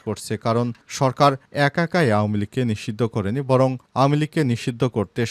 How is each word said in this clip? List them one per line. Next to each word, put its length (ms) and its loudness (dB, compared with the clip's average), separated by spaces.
করছে, 260 -6
কারণ 220 0
সরকার 340 4
একা 200 -2
একাই 220 2
আওয়ামী 240 0
লীগকে 200 -4
নিষিদ্ধ 280 -6
করেনি, 260 -2
বরং 200 4
আওয়ামী 220 4
লীগকে 220 -2
নিষিদ্ধ 300 -4
করতে 240 -2